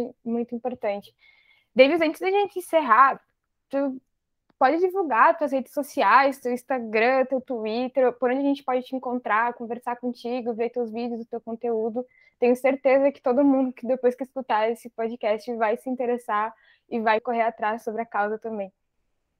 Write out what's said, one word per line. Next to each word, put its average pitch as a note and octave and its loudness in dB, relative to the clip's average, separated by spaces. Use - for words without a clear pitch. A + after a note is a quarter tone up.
muito A#3 -4
importante. A#3 -6
Davis, C#4 6
antes D#4+ -2
da F4+ -2
gente G4 0
encerrar, C4 4
tu C4+ -2
pode C#4+ 4
divulgar E4 2
tuas C#4 -2
redes B3+ -4
sociais, C4+ 2
teu A#3+ -4
Instagram, B3 0
teu C4 -2
Twitter, B3 -2
por B3 -2
onde C4 0
a C#4 -2
gente C#4 0
pode B3+ -2
te C4 -10
encontrar, B3 -2
conversar A#3+ -8
contigo, A#3+ -6
ver A#3 -4
teus A#3 -6
vídeos, A#3 -8
o A#3 -12
teu A#3 -10
conteúdo. A3+ -6
Tenho B3 4
certeza C4+ 2
que - -14
todo C4 2
mundo C4 2
que - -12
depois B3 0
que C4 -8
escutar A3+ -2
esse A#3 -6
podcast A3+ -4
vai A3 0
se C4 -10
interessar A#3+ -2
e A#3 -4
vai A3 2
correr A#3 -2
atrás A3+ -2
sobre A3+ -6
a A3+ -4
causa G#3+ -4
também. G#3+ -8